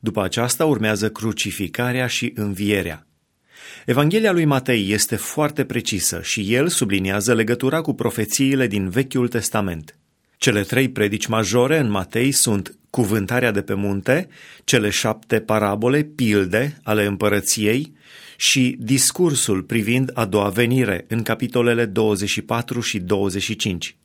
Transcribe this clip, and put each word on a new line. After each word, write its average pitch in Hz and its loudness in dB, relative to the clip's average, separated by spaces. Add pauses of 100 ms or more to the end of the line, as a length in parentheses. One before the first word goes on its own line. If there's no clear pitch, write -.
După 107 -2
aceasta 120 0
urmează 110 2
crucificarea 110 -4
și 120 -4
învierea. 98 -2 (800)
Evanghelia 175 4
lui 170 4
Matei 127 2
este 107 0
foarte 147 -2
precisă 101 -4
și 104 -2
el 139 4
subliniază 98 2
legătura 120 0
cu 156 -2
profețiile 131 0
din 98 -2
Vechiul 127 0
Testament. 101 -4 (380)
Cele 104 2
trei 127 0
predici 104 -2
majore 113 0
în 127 0
Matei 113 -2
sunt 101 -2 (120)
cuvântarea 113 0
de 101 -2
pe - -4
munte, 101 0 (360)
cele 104 2
șapte 110 0
parabole, 107 0
pilde 117 0
ale 107 0
împărăției 104 0 (440)
și 127 2
discursul 127 0
privind 117 0
a 113 0
doua 101 0
venire 117 0
în 113 -2
capitolele 117 0
douăzeci 104 0
și - -4
patru 117 -4
și 110 -4
douăzeci 98 -2
și 110 -4
cinci. 90 -6